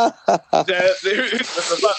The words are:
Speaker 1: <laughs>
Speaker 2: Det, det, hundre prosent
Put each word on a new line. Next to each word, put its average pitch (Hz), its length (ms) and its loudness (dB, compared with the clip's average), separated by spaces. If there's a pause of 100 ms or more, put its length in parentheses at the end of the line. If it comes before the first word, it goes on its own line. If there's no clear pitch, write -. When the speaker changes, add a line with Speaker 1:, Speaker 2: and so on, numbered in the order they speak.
(120)
Speaker 1:
<laughs> - 560 0
Speaker 2:
Det, 180 120 0 (240)
det, 196 100 0
hundre 226 320 -2
prosent 170 380 -4 (160)